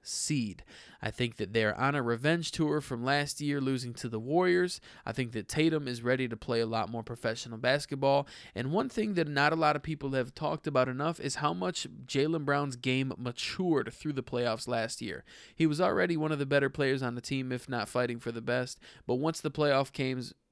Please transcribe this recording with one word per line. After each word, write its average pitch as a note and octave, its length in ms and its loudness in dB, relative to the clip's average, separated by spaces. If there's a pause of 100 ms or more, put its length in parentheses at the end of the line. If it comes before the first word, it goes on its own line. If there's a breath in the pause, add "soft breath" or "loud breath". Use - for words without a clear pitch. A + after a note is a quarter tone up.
seed. A#2 600 -2 (360 loud breath)
I - 100 -4
think A#2+ 260 -4
that G2+ 160 -4
they're A2 260 2
on C#3 160 2
a C#3 80 0
revenge C#3 480 0
tour D3+ 300 2
from A#2+ 240 -6
last C#3+ 360 0
year, C#3+ 200 0
losing B2+ 340 -2
to - 140 -8
the A2+ 100 -4
Warriors. F3+ 600 2 (260 loud breath)
I A#2 60 -4
think A#2+ 200 -4
that G#2+ 140 -4
Tatum D#3 400 2
is A#2+ 160 -6
ready B2+ 240 2
to A2+ 100 -6
play A#2 240 -2
a A#2 60 2
lot A2 240 -2
more A#2 140 -4
professional A#2 540 -6
basketball. C#3 680 2 (280 loud breath)
And C3 180 -2
one A#3+ 160 0
thing G#3+ 260 -2
that E3 140 2
not D3 240 4
a D#3+ 40 2
lot D3+ 200 4
of C#3+ 60 -4
people D3 280 -4
have C3 240 0
talked D#3 320 -2
about C3 220 4
enough C#3+ 320 -2
is C#3 160 -4
how D3 180 0
much F3+ 320 -4 (200)
Jaylen D3+ 380 2
Brown's C#3+ 320 0
game C3 400 0
matured B2 760 0
through D3+ 200 -6
the C3 80 -2
playoffs A#2+ 440 -2
last A#2 340 -2
year. F2+ 220 -8 (320 loud breath)
He D#3+ 120 4
was D3+ 140 2
already F3+ 360 4
one D#3 160 0
of C#3+ 80 0
the C#3+ 60 0
better C#3 220 4
players C3+ 340 0
on A#2+ 120 -2
the A#2+ 60 -6
team, C3 320 -4
if B2 160 -6
not A#2 200 -2
fighting B2 300 0
for A#2 140 -6
the A#2 100 -8
best. B2 380 -2 (260 loud breath)
But B2 100 2
once D#3 240 0
the D3+ 100 -4
playoff C#3 420 2
came, C3 300 -2 (300)